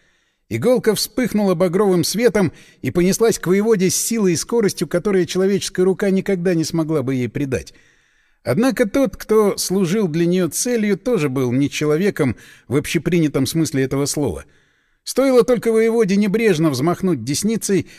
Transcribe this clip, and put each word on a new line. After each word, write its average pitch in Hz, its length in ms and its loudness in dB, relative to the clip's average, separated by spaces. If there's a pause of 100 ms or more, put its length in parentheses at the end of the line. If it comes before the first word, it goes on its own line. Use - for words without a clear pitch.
(480)
Иголка 208 460 2
вспыхнула 208 600 0
багровым 180 480 2
светом 202 500 0 (280)
и 127 100 -4
понеслась 185 480 2
к - 80 -12
воеводе 190 440 2
с - 40 0
силой 208 380 0
и 156 40 0
скоростью, - 520 -2
которые 185 380 0
человеческая 185 560 -2
рука 190 260 0
никогда 185 460 0
не 160 100 0
смогла 156 380 -2
бы 131 120 -4
ей 123 140 -2
придать. 131 460 -6 (720)
Однако 220 440 2
тот, 269 280 0
кто 214 400 2
служил 190 500 0
для 165 180 0
неё 175 240 2
целью, 214 480 -2
тоже 190 320 0
был 127 220 -2
не 139 180 0
человеком 151 680 0 (320)
в 113 80 -2
общепринятом 156 680 0
смысле 143 380 -2
этого 135 240 -2
слова. 139 380 -4 (580)
Стоило 254 400 2
только 233 300 0
воеводе 220 420 2
небрежно 196 560 2
взмахнуть 151 540 -2
десницей, 190 640 -2 (100)